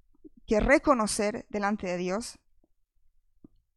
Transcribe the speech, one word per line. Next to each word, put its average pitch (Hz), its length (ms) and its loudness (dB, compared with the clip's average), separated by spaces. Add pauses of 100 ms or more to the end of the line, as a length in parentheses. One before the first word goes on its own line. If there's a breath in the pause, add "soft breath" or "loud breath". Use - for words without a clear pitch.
(460)
que 214 160 2
reconocer 233 880 2
delante 208 380 -4
de 180 100 -4
Dios, 185 420 -6 (1400)